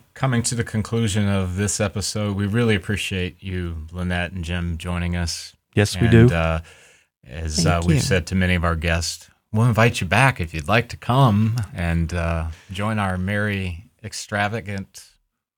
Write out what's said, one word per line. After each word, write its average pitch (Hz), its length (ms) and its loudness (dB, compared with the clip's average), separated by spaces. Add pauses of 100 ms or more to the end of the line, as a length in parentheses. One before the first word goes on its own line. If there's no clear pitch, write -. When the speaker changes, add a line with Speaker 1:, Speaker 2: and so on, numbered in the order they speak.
(140)
Speaker 1:
coming 120 300 0
to - 120 -4
the 117 80 -2
conclusion 107 640 0
of 92 280 0
this 101 240 -2
episode. 104 560 -2
We 101 120 -2
really 113 280 2
appreciate 92 640 -4
you, 87 500 -6
Lynette 90 420 -4
and 92 120 -6
Jim, 87 320 -4
joining 87 380 -4
us. - 400 -6 (180)
Speaker 2:
Yes, 104 260 2
we 117 80 4
Speaker 1:
And, 117 220 8
Speaker 2:
do. 85 60 0
Speaker 1:
uh, 82 240 0 (680)
as, 78 380 -4
Speaker 3:
Thank 85 200 2
Speaker 1:
uh, 87 40 0
we've 160 100 4
Speaker 3:
you. - 40 2
Speaker 1:
said 90 260 0
to 92 80 -2
many 90 200 2
of 85 80 0
our 85 120 2
guests, 82 540 -2 (220)
we'll 110 160 2
invite 117 320 4
you 95 80 -4
back 123 320 2
if 85 140 -6
you'd 76 140 -6
like 117 220 2
to - 80 -12
come 113 580 4 (180)
and, 85 400 -2
uh, 82 340 -2 (240)
join 107 280 -4
our 95 180 0
merry, 98 680 -4 (180)
extravagant 104 1000 -6 (520)